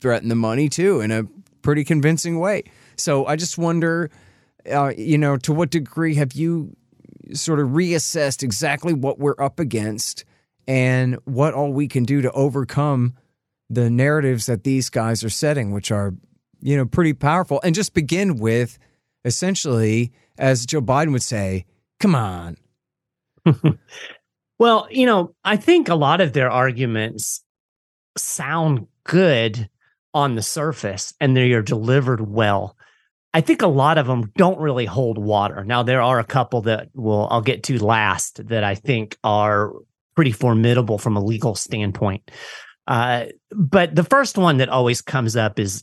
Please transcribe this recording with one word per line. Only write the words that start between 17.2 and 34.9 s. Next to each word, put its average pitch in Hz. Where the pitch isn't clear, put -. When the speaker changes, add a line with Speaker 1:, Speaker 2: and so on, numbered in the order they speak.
Speaker 1:
And 170
just 202
begin 170
with, 113
essentially, 120
as 131
Joe 151
Biden 139
would 123
say, 95
"Come 190
on." 90
Speaker 2:
<laughs> 151
Well, 226
you 254
know, 190
I 208
think 330
a 175
lot 151
of 151
their 131
arguments 117
sound 151
good 117
on 143
the 107
surface 123
and 131
they 123
are 117
delivered 120
well. 104
I 165
think 320
a 208
lot 151
of 131
them 120
don't 180
really 127
hold 110